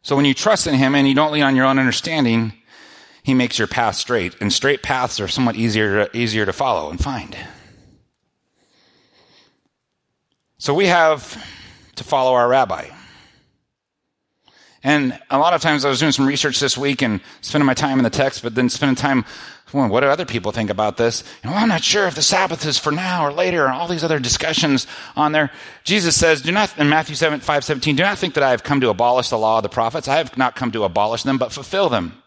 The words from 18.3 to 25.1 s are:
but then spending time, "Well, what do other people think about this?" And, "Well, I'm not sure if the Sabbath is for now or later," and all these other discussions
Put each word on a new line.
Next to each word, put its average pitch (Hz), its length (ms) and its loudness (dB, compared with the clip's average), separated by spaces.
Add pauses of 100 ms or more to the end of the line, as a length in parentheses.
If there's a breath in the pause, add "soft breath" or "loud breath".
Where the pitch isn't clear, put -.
but 117 120 -6
then 123 160 2
spending 135 260 0
time, 135 300 0 (460 loud breath)
"Well, 139 160 0
what 110 120 2
do 139 60 2
other 151 180 0
people 104 280 -6
think 107 180 -4
about 104 260 -2
this?" 117 260 0 (200 loud breath)
And, 120 100 -8
"Well, 208 100 0
I'm 226 60 2
not 175 160 0
sure 202 220 0
if 160 80 -4
the 151 80 -2
Sabbath 185 420 0
is 151 140 -2
for - 120 -2
now 175 360 -2
or 143 60 -2
later," 175 340 0
and 131 80 0
all 165 120 -6
these 170 160 -4
other 156 160 0
discussions 143 680 0 (280 loud breath)